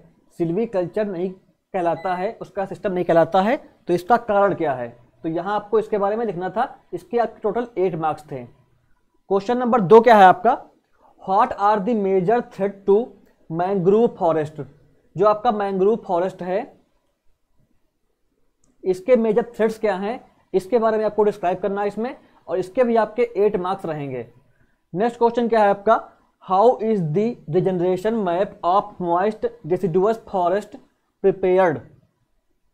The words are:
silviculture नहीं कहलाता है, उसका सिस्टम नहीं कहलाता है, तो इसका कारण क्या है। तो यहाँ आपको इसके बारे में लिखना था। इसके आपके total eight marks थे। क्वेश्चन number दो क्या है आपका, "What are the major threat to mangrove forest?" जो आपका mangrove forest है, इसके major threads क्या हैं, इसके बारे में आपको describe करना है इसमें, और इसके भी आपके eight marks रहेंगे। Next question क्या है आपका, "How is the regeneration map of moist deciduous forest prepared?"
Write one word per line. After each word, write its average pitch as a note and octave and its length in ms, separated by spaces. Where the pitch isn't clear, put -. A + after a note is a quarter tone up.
silviculture F#3 680
नहीं F#3 220
कहलाता F3+ 840
है, G3+ 260
उसका F#3+ 240
सिस्टम - 260
नहीं F3+ 140
कहलाता E3 360
है, A#3 160
तो F3 60
इसका F3 240
कारण G3+ 360
क्या D3+ 200
है। A#2+ 220
तो E3 60
यहाँ F3 260
आपको G#3 240
इसके G#3+ 180
बारे G3 180
में A#3+ 100
लिखना F3+ 240
था। B3+ 240
इसके - 240
आपके A3 220
total A3 280
eight F3+ 180
marks D#3 360
थे। B2+ 120
क्वेश्चन - 1120
number B3 240
दो G#3 200
क्या A3+ 140
है G3+ 100
आपका, G#3+ 360
"What G3+ 400
are G#3 180
the G#3+ 200
major F#3+ 500
threat G3 260
to G3+ 180
mangrove F#3+ 680
forest?" D#3 440
जो F#3+ 120
आपका G#3+ 260
mangrove G3 420
forest F#3 360
है, F#3 320
इसके F#3 320
major A3+ 280
threads G#3+ 240
क्या G#3 160
हैं, G3+ 240
इसके F#3+ 260
बारे A3 180
में A3 80
आपको G#3 180
describe F#3 360
करना G3 220
है G#3 60
इसमें, A3 280
और F3+ 120
इसके F#3 240
भी A#3 120
आपके A3 260
eight G#3 180
marks F#3 300
रहेंगे। C#3 400
Next A3+ 240
question A#3 300
क्या A3 160
है G3+ 60
आपका, G3 260
"How F#3+ 200
is A3 180
the G#3 160
regeneration F#3 760
map F3+ 300
of F#3 360
moist F#3+ 460
deciduous F#3 600
forest G3 500
prepared?" F#3 560